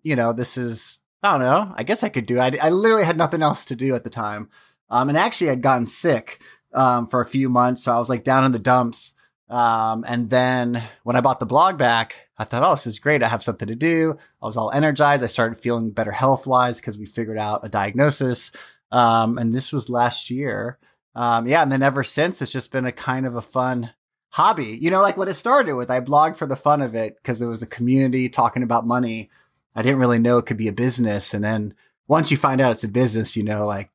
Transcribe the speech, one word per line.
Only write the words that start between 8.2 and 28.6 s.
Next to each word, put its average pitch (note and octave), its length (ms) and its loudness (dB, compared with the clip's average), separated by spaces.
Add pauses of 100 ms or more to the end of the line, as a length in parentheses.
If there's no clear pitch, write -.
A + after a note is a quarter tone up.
down C3 220 4
in C3+ 80 4
the A#2 60 -2
dumps. A#2+ 560 0 (340)
Um, A2+ 580 0
and A#2+ 220 -2
then B2 540 0 (200)
when A#2+ 140 -2
I B2 60 4
bought C3 180 0
the A#2+ 60 -4
blog D#3+ 320 4
back, A#2 380 2 (200)
I A2+ 80 -6
thought, A#2+ 180 -2
"Oh, E3+ 120 4
this - 120 -4
is A2 120 -8
great. C#3+ 240 2
I A#2 60 4
have A2+ 140 -2
something A2 240 -6
to A2 80 -8
do." D#3+ 440 0 (240)
I - 40 -8
was A2 120 -6
all A2 120 -2
energized. C#3+ 540 2
I A2+ 40 -2
started A2+ 300 -2
feeling A#2 320 -2
better G#2 220 -4
health-wise B2+ 680 2
'cause G#2 180 -10
we G#2 80 -12
figured A2 320 -8
out G#2+ 260 -4
a A2 40 -12
diagnosis. A#2+ 840 -2 (400)
Um, A#2 460 2
and A#2 160 -2
this C3+ 180 -2
was C#3 160 -4
last A#2+ 420 -2
year. B2 480 -6 (360)
Um, A#2 340 0
yeah. D#3 140 4
And C#3 100 2
then C3+ 100 0
ever C#3 220 0
since, E3+ 380 -2
it's C3 100 -6
just - 180 -8
been B2+ 160 -4
a B2 60 -4
kind C3 340 -4
of A#2+ 80 -6
a A#2 80 -6
fun B2+ 480 -4 (420)
hobby. D3+ 480 0
You D#3+ 100 0
know, F#3 100 4
like, G3 160 2
what F#3+ 120 -2
it F#3 60 -4
started A#3+ 400 2
with, B2 160 -4
I B2+ 100 0
blogged D3 360 2
for D#3 100 -4
the C3 100 -4
fun D3 260 2
of A#2 120 -4
it A2 300 -4
'cause A2+ 160 -4
it A#2+ 60 -2
was A#2 160 -8
a A2+ 40 -8
community B2+ 640 2
talking B2+ 340 0